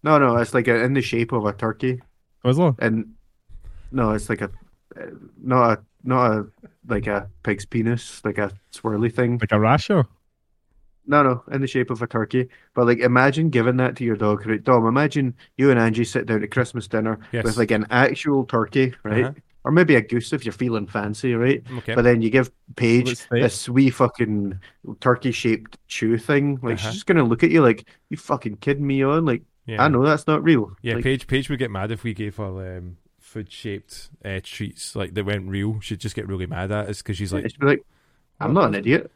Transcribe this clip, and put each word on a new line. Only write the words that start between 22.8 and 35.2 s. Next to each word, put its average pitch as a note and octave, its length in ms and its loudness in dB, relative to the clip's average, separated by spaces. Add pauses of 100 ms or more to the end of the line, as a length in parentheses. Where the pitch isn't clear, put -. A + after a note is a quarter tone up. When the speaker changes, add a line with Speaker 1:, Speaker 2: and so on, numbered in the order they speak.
Speaker 2:
Let's A#2+ 240 -8
say A#2 100 0
Speaker 1:
this A#2+ 280 -2
wee C3 220 4
fucking G#2 680 -2 (400)
turkey-shaped A#2 800 -2 (100)
chew A2+ 320 -2
thing. C#3+ 420 0
Like, A#2 140 -4
Speaker 3:
Uh-huh. G2 120 -8
Speaker 1:
she's A2 60 -6
just G3+ 140 -12
gonna E3+ 160 4
look A#2 200 2
at E3 80 4
you D#3+ 120 6
like, A2+ 240 4 (220)
"You D#3 80 -8
fucking B2 400 -6
kidding C#3+ 280 -4
me C3+ 180 0
on?" D#3 220 2
Like, C3 160 -2 (240)
Speaker 3:
Yeah. A2+ 180 -2
Speaker 1:
I C#3+ 40 4
know C3 180 2
that's D3 220 0
not D3+ 160 0
real. A#2 380 2
Speaker 3:
Yeah, A#2 140 -4
Speaker 1:
Like, A#2 80 -4
Speaker 3:
Paige, C3 240 -2
Paige C3+ 220 -2
would C#3 100 -4
get B2 120 -4
mad G2+ 200 -6
if A2 120 -8
we A2+ 100 -6
gave G#2 240 -8
her, F#2+ 400 -10
um, F2 200 -16 (220)
food-shaped, - 880 -14 (140)
uh, F#2+ 200 -8
treats, - 520 -12
like, F2+ 200 -6
that G2+ 100 -4